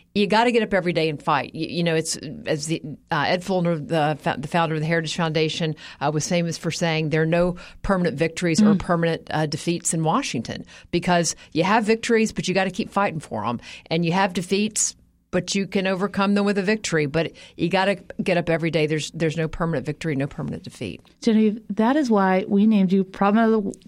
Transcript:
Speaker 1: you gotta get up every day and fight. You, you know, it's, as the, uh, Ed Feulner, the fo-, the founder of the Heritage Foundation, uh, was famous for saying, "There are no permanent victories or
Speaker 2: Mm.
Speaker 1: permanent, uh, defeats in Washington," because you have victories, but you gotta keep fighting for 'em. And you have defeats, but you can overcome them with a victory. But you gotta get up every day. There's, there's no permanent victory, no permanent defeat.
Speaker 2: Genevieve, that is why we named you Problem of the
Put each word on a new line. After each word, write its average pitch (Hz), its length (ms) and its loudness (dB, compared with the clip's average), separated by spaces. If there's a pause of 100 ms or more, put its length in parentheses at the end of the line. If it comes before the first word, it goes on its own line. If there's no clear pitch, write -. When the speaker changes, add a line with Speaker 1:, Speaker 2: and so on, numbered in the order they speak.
(140)
Speaker 1:
you 202 120 2
gotta 226 260 4
get 226 100 4
up 214 120 -2
every 180 180 2
day 160 160 2
and 147 140 -6
fight. 143 320 0
You, 160 140 -6
you 170 160 -2
know, 165 100 2
it's, 160 240 -2 (260)
as 151 220 -2
the, 160 160 -4 (280)
uh, 147 160 0
Ed 180 160 0
Feulner, 175 360 0
the 147 420 0
fo-, - 160 -2
the 156 120 -8
founder 165 260 0
of 156 80 -4
the 156 40 -4
Heritage 165 300 -2
Foundation, 160 580 -2 (280)
uh, 143 100 0
was 151 160 -2
famous 170 300 -2
for 170 120 -6
saying, 160 380 -2
"There 156 140 2
are 160 40 0
no 175 300 2 (240)
permanent 175 380 0
victories 165 420 0
or 208 140 6
Speaker 2:
Mm. 180 40 2
Speaker 1:
permanent, 170 520 0
uh, 156 160 0
defeats 170 480 -4
in 160 100 0
Washington," 165 640 -2 (240)
because 175 440 2 (180)
you 165 120 2
have 214 200 2
victories, 226 460 2
but - 160 -6
you 185 60 0
gotta 190 180 0
keep - 200 -6
fighting 196 300 0
for 107 260 -6
'em. 117 120 -2 (320)
And 165 140 0
you 165 80 0
have 190 220 2
defeats, 202 600 -2 (360)
but 180 220 -2
you 196 120 -2
can 196 200 -2
overcome 196 480 0
them 202 120 2
with 202 100 0
a 202 60 -2
victory. 180 420 0
But 151 280 -2 (260)
you 170 100 0
gotta 190 300 0 (240)
get 175 160 2
up 170 100 -2
every 165 220 0
day. 160 160 2
There's, 151 240 -2
there's 160 260 -2
no 160 120 -2
permanent 160 360 -4
victory, 151 320 -4
no 135 100 -2
permanent - 360 -8
defeat. - 400 -12 (180)
Speaker 2:
Genevieve, 220 480 4
that 220 280 2
is 285 120 0
why 190 400 4
we 202 180 4
named 196 240 4
you 190 140 4
Problem 214 480 2
of 214 120 2
the - 240 -8